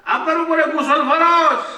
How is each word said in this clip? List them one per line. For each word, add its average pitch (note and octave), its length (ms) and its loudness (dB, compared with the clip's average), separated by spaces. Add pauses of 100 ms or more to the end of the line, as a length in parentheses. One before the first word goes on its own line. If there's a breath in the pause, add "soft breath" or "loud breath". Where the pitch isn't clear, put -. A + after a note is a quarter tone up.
আপনার D#4 360 -2
উপরে D#4+ 220 0
গোসল C#4+ 460 -2
ফরজ E4 540 2 (140)